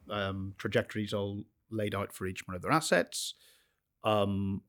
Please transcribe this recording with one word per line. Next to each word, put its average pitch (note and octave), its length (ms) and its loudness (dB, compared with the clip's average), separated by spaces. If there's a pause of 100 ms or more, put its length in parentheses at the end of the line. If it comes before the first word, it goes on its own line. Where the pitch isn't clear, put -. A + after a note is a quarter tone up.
(100)
um, G2 480 -2
trajectories G#2+ 560 0
all G2+ 300 -2 (280)
laid G#2+ 220 -2
out G2 180 -2
for F#2+ 140 -6
each F#2 220 -6
one F#2 80 -6
of F2+ 60 -8
their A2 100 2
assets. - 640 2 (680)
Um, G2+ 680 2